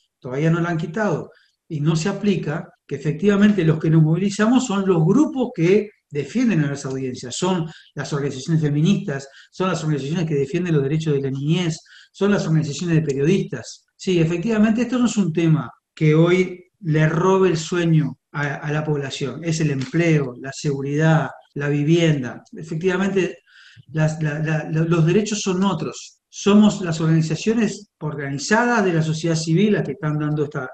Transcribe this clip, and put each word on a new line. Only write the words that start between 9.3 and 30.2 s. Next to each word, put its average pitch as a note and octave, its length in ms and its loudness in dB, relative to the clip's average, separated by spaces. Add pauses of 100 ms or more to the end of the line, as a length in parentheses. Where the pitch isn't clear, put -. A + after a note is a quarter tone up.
son F#3 180 -2
las D#3+ 140 -4
organizaciones D#3 420 -2
que D#3+ 120 -2
defienden E3+ 380 -2
los C#3 100 2
derechos D#3 300 -2
de C3+ 80 0
la C3+ 100 -4
niñez, D#3+ 500 -2 (300)
son G3+ 180 0
las E3+ 160 0
organizaciones D#3+ 480 -2
de D#3 80 2
periodistas. C#3+ 840 -2 (100)
Sí, F3+ 240 0
efectivamente, G#3+ 640 2
esto A#3+ 180 -2
no B3 60 4
es G#3 100 -2
un F3+ 160 0
tema D#3 360 2 (240)
que D3+ 220 2
hoy F3+ 480 2 (200)
le D#3 260 2
robe F#3 400 4
el D#3+ 80 2
sueño E3 640 0 (120)
a, C#3+ 240 -4
a D3+ 160 -8
la D#3 140 -2
población, C#3+ 580 -6
es E3 180 -2
el D3 120 0
empleo, C#3 680 0
la C3+ 120 -10
seguridad, C#3+ 800 0 (240)
la C#3+ 140 -4
vivienda. D3 840 2
Efectivamente, F#3 840 -2 (500)
las, D#3 340 0
la, D3+ 160 -4
la, D#3 320 -4
la, D#3+ 120 0
los E3 220 2
derechos G#3 360 0
son F#3+ 240 0
otros. - 640 -6
Somos G#3 540 4
las E3 180 -4
organizaciones E3 1000 0
organizadas D#3+ 840 -2
de F3+ 80 2
la D#3+ 100 2
sociedad D#3+ 320 -2
civil F3+ 380 2
las E3 100 0
que C#3+ 100 -6
están D3+ 260 -4
dando D3+ 260 -2